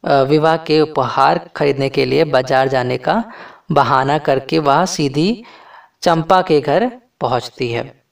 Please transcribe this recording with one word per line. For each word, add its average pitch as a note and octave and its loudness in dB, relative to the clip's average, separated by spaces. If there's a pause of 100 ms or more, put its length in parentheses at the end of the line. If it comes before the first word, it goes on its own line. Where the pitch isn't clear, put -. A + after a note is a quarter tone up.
अ, C#3 4
विवाह D#3 2
के D#3 0
उपहार D3 0
खरीदने C#3 0
के C#3 0
लिए C3+ 0
बाजार C3+ 0
जाने B2+ -2
का G#3 -2 (480)
बहाना C#3 2
करके C#3 -2
वह D3 2
सीधी E3 -2 (580)
चंपा F3 2
के D#3+ 2
घर F#3 0 (280)
पहुंचती A#2+ -4
है। A#2+ -10